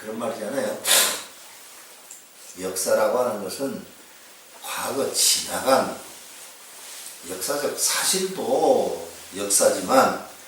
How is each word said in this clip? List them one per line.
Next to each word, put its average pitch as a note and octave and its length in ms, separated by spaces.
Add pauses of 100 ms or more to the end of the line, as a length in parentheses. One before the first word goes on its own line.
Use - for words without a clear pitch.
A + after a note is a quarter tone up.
그런 A2 180
말이잖아요. A2 640 (1800)
역사라고 - 580
하는 G#2 260
것은 - 400 (800)
과거 - 500
지나간 - 880 (1300)
역사적 - 500
사실도 - 1300 (280)
역사지만 - 880 (220)